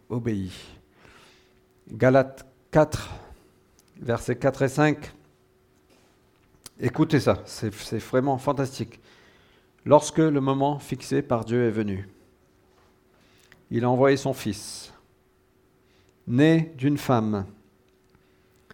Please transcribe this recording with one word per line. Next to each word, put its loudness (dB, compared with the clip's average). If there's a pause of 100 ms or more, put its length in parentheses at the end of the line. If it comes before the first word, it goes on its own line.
(100)
obéi. -4 (1400)
Galates 2 (240)
quatre, 2 (880)
versets -4
quatre -2
et 2
cinq. 0 (1600)
Écoutez 0
ça, 2
c'est, -8
c'est -10
vraiment 0
fantastique. « -6 (840)
Lorsque 4
le 2
moment 0
fixé -4
par -2
Dieu 0
est 2
venu, -4 (1600)
il 0
a 2
envoyé 4
son -4
fils, -10 (1400)
né 4
d'une 0
femme, 0 (1300)